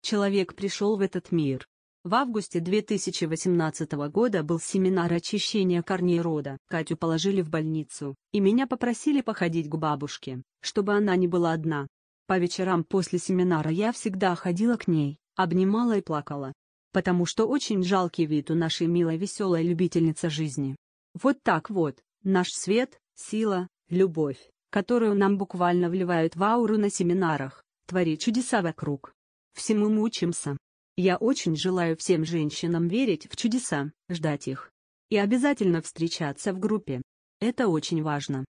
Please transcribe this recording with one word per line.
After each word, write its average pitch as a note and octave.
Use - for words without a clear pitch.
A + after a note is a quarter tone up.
Человек G3
пришел G3+
в F#3+
этот F#3
мир. C#3+
В F3+
августе A3+
две F3+
тысячи G3
восемнадцатого D#3+
года G3+
был E3
семинар F#3
очищения F3+
корней F3+
рода. D3
Катю D#3+
положили F3
в D#3
больницу, D#3
и G3+
меня A3+
попросили B3
походить E3+
к D#3
бабушке, C#3+
чтобы G3+
она G3+
не F3+
была E3+
одна. D#3
По F#3
вечерам F3
после F3+
семинара F3+
я G#3
всегда F#3+
ходила G3+
к -
ней, D3+
обнимала F#3+
и -
плакала. C#3+
Потому F3+
что A3
очень G#3
жалкий F3+
вид D3+
у D#3+
нашей E3
милой E3+
веселой F#3
любительницы E3
жизни. C#3+
Вот C4+
так E3+
вот, E3
наш F#3
свет, A3
сила, G3+
любовь, D#3+
которую A3
нам G3+
буквально F3
вливают F3
в E3+
ауру A3
на G3+
семинарах, E3+
творит E3+
чудеса A#3+
вокруг. D3
Всему G#3+
мы G#3+
учимся. E3+
Я F3+
очень F3+
желаю E3+
всем D#3+
женщинам E3
верить G#3+
в -
чудеса, E3+
ждать D#3
их. -
И A3
обязательно A3
встречаться E3
в F#3+
группе. F#3
Это A#3
очень D#3
важно. C#3+